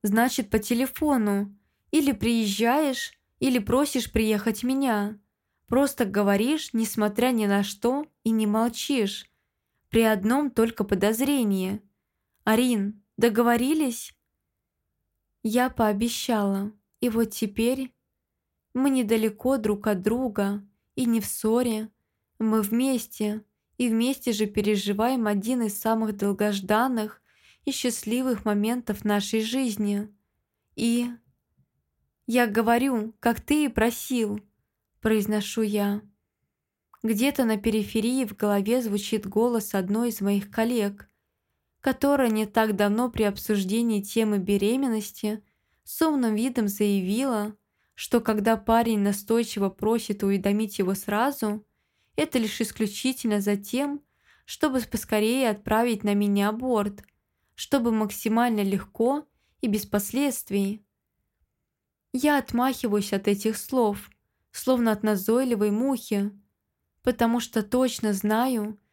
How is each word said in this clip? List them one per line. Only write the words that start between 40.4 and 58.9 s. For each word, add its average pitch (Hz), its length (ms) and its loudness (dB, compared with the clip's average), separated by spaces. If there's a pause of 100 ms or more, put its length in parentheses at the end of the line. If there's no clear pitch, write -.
коллег, 220 580 -2 (800)
которая 269 460 2
не 214 160 0
так 220 280 0
давно 214 360 2
при 220 100 -2
обсуждении 208 800 0
темы 208 380 0
беременности 214 1040 -2 (400)
с - 180 -8
умным 269 320 2
видом 233 340 0
заявила, 208 880 0 (380)
что - 280 -2
когда 220 360 0
парень 226 440 2
настойчиво 208 680 0
просит 214 540 -2
уведомить 202 560 0
его 190 160 0
сразу — 214 680 -2 (520)
это 208 240 0
лишь 220 200 -2
исключительно 214 800 -2
за 208 160 0
тем, 277 460 -4 (440)
чтобы 262 360 -2
поскорее 226 680 0
отправить 214 520 0
на 208 120 2
меня 202 340 2
аборт, 214 540 -2 (500)
чтобы 240 380 0
максимально 220 720 0
легко 226 640 -2 (340)